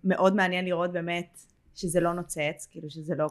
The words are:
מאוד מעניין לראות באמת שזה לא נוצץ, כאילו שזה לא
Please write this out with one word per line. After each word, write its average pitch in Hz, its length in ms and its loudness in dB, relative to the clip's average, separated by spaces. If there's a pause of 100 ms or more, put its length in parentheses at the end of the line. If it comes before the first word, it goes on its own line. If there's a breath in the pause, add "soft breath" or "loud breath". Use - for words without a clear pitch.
מאוד 190 320 4
מעניין 185 300 2
לראות 180 260 0
באמת 170 480 -4 (360)
שזה 175 240 0
לא 170 140 2
נוצץ, 160 580 -4
כאילו 160 180 -12
שזה 156 260 -6
לא 156 160 0